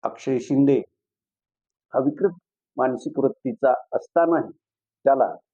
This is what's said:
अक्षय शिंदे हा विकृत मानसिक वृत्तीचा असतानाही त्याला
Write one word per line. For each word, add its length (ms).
अक्षय 360
शिंदे 400
हा 40
विकृत 340
मानसिक 420
वृत्तीचा 540
असतानाही 600
त्याला 320